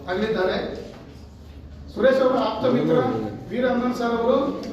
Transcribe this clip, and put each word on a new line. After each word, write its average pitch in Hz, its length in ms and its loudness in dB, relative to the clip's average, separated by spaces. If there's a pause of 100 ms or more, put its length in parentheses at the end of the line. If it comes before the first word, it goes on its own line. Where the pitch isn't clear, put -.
(100)
ಅಗಲಿದ್ದಾರೆ. 190 640 0 (1200)
ಸುರೇಶ್ 262 260 6
ಅವರ 254 160 4
ಆಪ್ತ 220 300 0
ಮಿತ್ರ 156 320 4 (500)
ವೀರ 247 200 0
ಹನುಮಾನ್ 240 260 0
ಸರ್ 233 260 0
ಅವರು - 420 2 (100)